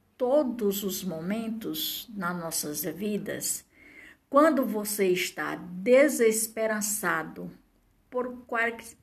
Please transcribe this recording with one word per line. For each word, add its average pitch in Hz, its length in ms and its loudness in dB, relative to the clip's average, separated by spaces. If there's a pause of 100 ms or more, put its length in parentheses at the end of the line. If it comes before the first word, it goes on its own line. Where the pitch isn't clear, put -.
(160)
todos 233 680 0
os 180 200 -4
momentos 185 1120 -6
nas 180 220 -4
nossas 156 460 -6
vidas, 190 800 -4 (640)
quando 277 340 6
você 208 440 0
está 156 480 0
desesperançado 202 2000 2 (600)
por 247 340 -6
quais-, 233 580 -4